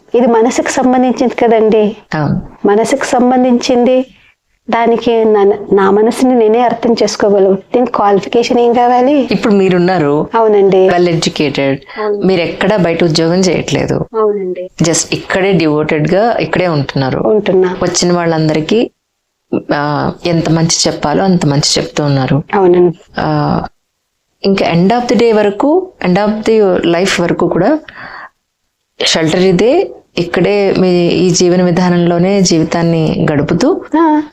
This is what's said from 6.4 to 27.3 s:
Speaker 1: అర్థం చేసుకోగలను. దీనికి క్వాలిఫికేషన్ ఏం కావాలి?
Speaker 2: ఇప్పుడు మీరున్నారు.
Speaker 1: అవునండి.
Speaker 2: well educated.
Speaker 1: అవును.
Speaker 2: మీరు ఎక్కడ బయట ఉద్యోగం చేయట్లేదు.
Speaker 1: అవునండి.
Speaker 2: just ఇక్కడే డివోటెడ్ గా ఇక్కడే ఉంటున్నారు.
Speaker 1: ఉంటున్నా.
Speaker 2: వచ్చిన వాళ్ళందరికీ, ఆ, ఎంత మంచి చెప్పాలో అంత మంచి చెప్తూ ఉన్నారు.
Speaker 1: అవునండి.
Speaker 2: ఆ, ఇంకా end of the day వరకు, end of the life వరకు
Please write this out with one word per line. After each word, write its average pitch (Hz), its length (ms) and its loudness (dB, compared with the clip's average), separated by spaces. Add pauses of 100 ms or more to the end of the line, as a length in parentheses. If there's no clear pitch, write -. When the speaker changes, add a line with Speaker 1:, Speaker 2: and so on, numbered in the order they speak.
Speaker 1:
అర్థం 233 320 0 (100)
చేసుకోగలను. 202 520 2
దీనికి 240 380 -2
క్వాలిఫికేషన్ 233 680 0
ఏం 240 140 2
కావాలి? 247 580 2
Speaker 2:
ఇప్పుడు 208 240 0
మీరున్నారు. 175 800 2
Speaker 1:
అవునండి. 196 540 4
Speaker 2:
well 175 200 2
educated. 147 680 -2 (240)
Speaker 1:
అవును. 208 260 -4
Speaker 2:
మీరు 185 140 2
ఎక్కడ 185 360 -2
బయట 170 280 0
ఉద్యోగం 165 360 0
చేయట్లేదు. 151 540 -2
Speaker 1:
అవునండి. 190 760 -4 (120)
Speaker 2:
just 160 300 -2
ఇక్కడే 190 400 -2
డివోటెడ్ 156 640 0
గా 220 260 0
ఇక్కడే 180 260 -2
ఉంటున్నారు. 139 600 -2
Speaker 1:
ఉంటున్నా. 185 560 0
Speaker 2:
వచ్చిన 175 300 0
వాళ్ళందరికీ, 165 760 0 (840)
ఆ, 147 380 -2 (140)
ఎంత 165 240 0
మంచి 165 380 0
చెప్పాలో 156 360 -2
అంత 175 220 2
మంచి 147 340 0
చెప్తూ 151 240 -4
ఉన్నారు. 143 380 0 (120)
Speaker 1:
అవునండి. 180 440 2 (200)
Speaker 2:
ఆ, 151 440 -2 (840)
ఇంకా 196 260 0
end 180 280 2
of 233 60 -4
the 226 120 0
day 233 180 2
వరకు, 262 520 0 (180)
end 180 120 2 (100)
of 220 200 -4
the 202 340 2 (100)
life 180 300 -2
వరకు 170 260 0